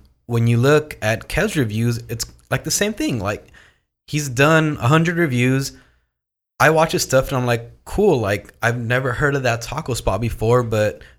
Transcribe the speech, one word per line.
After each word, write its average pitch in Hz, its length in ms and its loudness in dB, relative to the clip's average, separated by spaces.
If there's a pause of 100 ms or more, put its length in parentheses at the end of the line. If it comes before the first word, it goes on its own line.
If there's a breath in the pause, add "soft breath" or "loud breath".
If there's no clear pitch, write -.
(260)
when 117 200 0
you 117 100 4
look 147 460 2
at 110 260 -4
Kev's 196 280 -2
reviews, 117 420 -2 (100)
it's, 117 180 -8 (240)
like, 131 140 -4
the 160 60 -6
same 208 240 -2
thing. 262 260 -4
Like, 101 260 -6 (600 soft breath)
he's 147 220 -6
done 151 520 2
a 117 80 0
hundred 165 280 2
reviews. 135 560 0 (840 soft breath)
I 143 120 6
watch 160 220 2
his 180 100 -2
stuff 131 260 2
and 139 80 -4
I'm 123 100 0
like, 117 240 -2 (140)
"Cool, 190 340 2
like, 101 440 -4
I've 117 160 0
never 123 340 -2
heard 139 220 0
of 135 80 -2
that 117 200 0
taco - 320 -8
spot 107 280 -2
before, 117 400 2
but 107 400 -2 (160 loud breath)